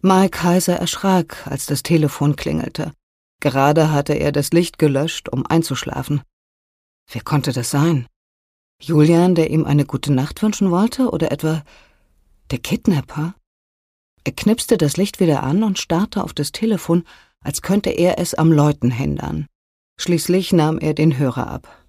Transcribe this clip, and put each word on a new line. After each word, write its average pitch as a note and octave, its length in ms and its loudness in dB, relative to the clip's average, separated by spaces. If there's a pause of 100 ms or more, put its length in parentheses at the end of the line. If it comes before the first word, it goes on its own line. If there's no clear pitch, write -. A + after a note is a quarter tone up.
Mike F#3+ 400 2
Heiser F3+ 320 2
erschrak, F3 720 -2
als - 200 -8
das - 180 -4
Telefon D3+ 500 2
klingelte. D#3 560 -6 (480)
Gerade D3 540 4
hatte D3 220 0
er D3 180 -2
das C#3+ 180 -2
Licht E3+ 300 0
gelöscht, D3 480 0
um B2+ 180 -4
einzuschlafen. D3 760 -2 (880)
Wer A2+ 100 -8
konnte C#3+ 300 -2
das A#2+ 180 -4
sein? C#3+ 380 0 (760)
Julian, E3+ 540 4
der D#3+ 140 2
ihm D#3+ 160 2
eine C#3+ 180 2
gute C#3 280 -4
Nacht C3+ 300 -2
wünschen G3+ 300 0
wollte, A#3 380 0
oder - 200 -2
etwa D#3 320 -2 (880)
der B2+ 80 -4
Kidnapper? D#3+ 800 -2 (880)
Er - 80 -4
knipste - 440 0
das D3 200 0
Licht G3 240 -2
wieder D#3+ 240 2
an E3+ 180 0
und G3 160 -2
starrte F#3+ 460 -2
auf - 80 -10
das D3 180 -6
Telefon, F3+ 540 -2 (400)
als - 180 -6
könnte - 280 0
er F3 280 2
es F3 160 -4
am D#3+ 160 4
Läuten D3 400 2
hindern. C#3+ 560 -4 (500)
Schließlich F3 560 -2
nahm D#3+ 260 2
er D#3 160 -2
den D3+ 220 2
Hörer B2+ 300 -2
ab. - 420 -14